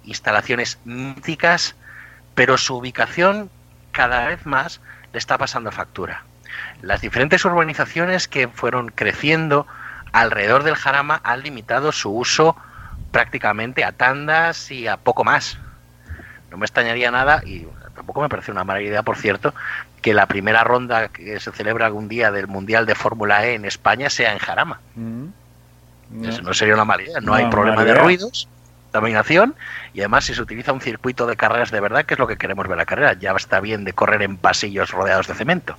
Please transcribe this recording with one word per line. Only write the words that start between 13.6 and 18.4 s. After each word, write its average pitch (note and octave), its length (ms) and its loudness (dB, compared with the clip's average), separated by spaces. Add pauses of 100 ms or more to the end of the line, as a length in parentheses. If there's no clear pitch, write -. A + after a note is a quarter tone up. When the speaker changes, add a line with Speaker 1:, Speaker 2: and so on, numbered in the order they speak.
Speaker 1:
a - 80 -2
tandas D3+ 800 0
y B2 160 -8
a G#2 80 0
poco A#2+ 300 0
más. - 340 2 (880)
No F2 80 -18
me G#2 80 -2
extrañaría A#2+ 460 0
nada, C#3 340 4
y E2 220 -12 (260)
tampoco - 280 -8
me D3 80 0
parece A2 220 -8